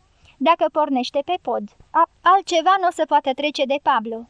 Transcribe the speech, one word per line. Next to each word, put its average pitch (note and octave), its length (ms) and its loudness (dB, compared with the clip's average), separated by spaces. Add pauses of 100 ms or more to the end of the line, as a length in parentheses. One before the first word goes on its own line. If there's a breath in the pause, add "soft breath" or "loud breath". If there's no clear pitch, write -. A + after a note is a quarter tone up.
(380 soft breath)
Dacă D4 340 0
pornește B3+ 540 -2
pe F4+ 160 -4
pod, A3+ 220 -4 (280)
a-, D#4+ 180 2 (120)
altceva F4 600 2
n-o F4+ 100 0
să E4 160 -4
poată C#4 260 0
trece D4 300 -4
de C4+ 200 -2
Pablo. A3+ 360 -2 (100)